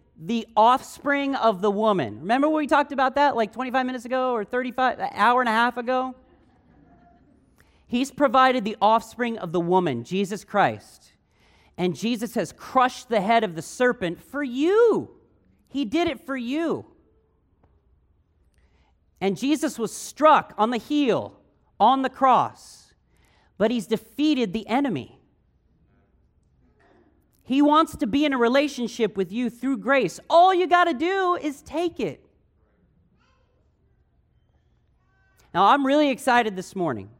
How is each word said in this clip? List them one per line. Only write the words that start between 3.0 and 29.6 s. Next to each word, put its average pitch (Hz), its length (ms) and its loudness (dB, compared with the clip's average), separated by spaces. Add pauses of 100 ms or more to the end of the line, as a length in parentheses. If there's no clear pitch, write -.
that, 285 200 2
like, 220 160 -2
twenty-five 254 320 -4
minutes 254 200 -8
ago 254 280 -2
or 214 120 -4
thirty-five, 254 540 -4
an - 140 -6
hour 240 280 2
and 240 80 0
a 220 40 0
half 240 240 2
ago? 254 400 -4 (1700)
He's 247 240 -4
provided 262 540 4
the 208 180 -6
offspring 226 560 0
of 175 140 -10
the 180 80 0
woman, 170 440 0
Jesus 190 400 -4
Christ. - 680 -4 (680)
And 175 180 -2
Jesus 220 380 -6
has 202 180 -6
crushed - 560 -2
the 214 140 0
head 226 220 2
of 175 100 -6
the 156 80 -10
serpent 240 580 -2
for 285 220 -10
you. 294 680 2 (580)
He 269 180 -6
did 330 200 0
it 277 200 -8
for 269 100 -6
you. 247 480 -4 (2500)
And 196 160 -2
Jesus 277 400 -2
was 220 120 -4
struck - 680 2
on 214 120 2
the 247 60 -2
heel, 220 640 -2 (400)
on 262 220 4
the 262 80 -2
cross, - 840 0 (640)
but 214 140 2
he's 233 160 -4
defeated 254 640 -2
the 220 160 -8
enemy. 226 520 -4 (2250)
He 269 200 0
wants 302 340 2
to 285 100 -4
be 285 200 0
in 277 80 -2
a 254 40 -2
relationship 240 800 0
with 190 160 -4
you 240 160 -4
through 254 300 -6